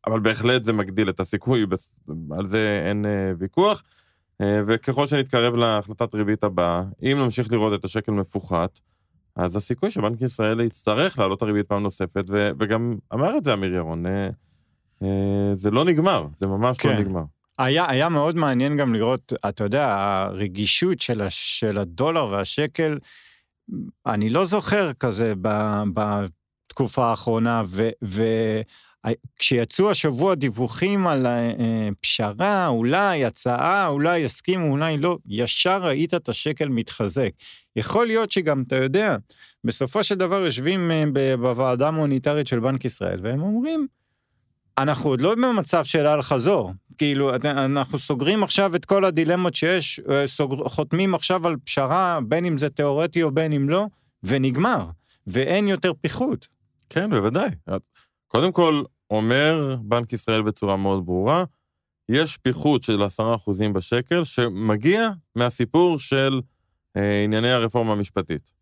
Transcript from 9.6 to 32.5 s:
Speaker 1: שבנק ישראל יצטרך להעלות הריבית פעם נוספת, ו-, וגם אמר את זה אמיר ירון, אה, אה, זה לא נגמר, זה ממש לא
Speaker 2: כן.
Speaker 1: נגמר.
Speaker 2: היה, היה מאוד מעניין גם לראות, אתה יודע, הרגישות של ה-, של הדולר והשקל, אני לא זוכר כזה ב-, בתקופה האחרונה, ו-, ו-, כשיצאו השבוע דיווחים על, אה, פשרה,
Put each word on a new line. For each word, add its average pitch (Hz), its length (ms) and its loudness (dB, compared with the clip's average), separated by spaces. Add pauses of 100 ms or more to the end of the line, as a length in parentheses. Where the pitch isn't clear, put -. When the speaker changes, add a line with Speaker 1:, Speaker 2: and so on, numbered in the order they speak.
Speaker 1:
שבנק 110 300 -2
ישראל 113 380 -2
יצטרך 120 600 0
להעלות 98 220 0
הריבית 104 260 0
פעם 101 160 -2
נוספת, 95 440 -4
ו-, 104 220 2 (100)
וגם 110 360 0 (180)
אמר 170 240 0
את 220 60 -2
זה 135 100 2
אמיר 98 200 -2
ירון, 82 320 -4
אה, 98 240 -2 (760)
אה, 98 520 0
זה 101 160 0
לא 135 140 4
נגמר, 156 420 2 (100)
זה 98 100 -4
ממש 117 380 0
לא 139 60 4
Speaker 2:
כן. 113 60 2
Speaker 1:
נגמר. 95 260 -2 (340)
Speaker 2:
היה, 143 320 0
היה 139 200 2
מאוד 160 260 0
מעניין 143 420 2
גם 131 160 2
לראות, 113 400 0 (160)
אתה 101 140 -6
יודע, 117 340 0
הרגישות 98 1040 -2
של 110 200 -2
ה-, 98 80 -2
של - 480 -4
הדולר 123 540 0
והשקל, 147 680 -2 (1080)
אני 107 240 0
לא 170 160 2
זוכר 190 480 0
כזה 113 480 0
ב-, 107 420 0 (100)
בתקופה 104 1120 -2
האחרונה, 117 640 0
ו-, 101 220 -2 (120)
ו-, 110 600 0 (760)
כשיצאו 139 520 2
השבוע 165 440 0
דיווחים 143 720 -2
על, 139 180 2
אה, 117 640 0 (120)
פשרה, 170 640 0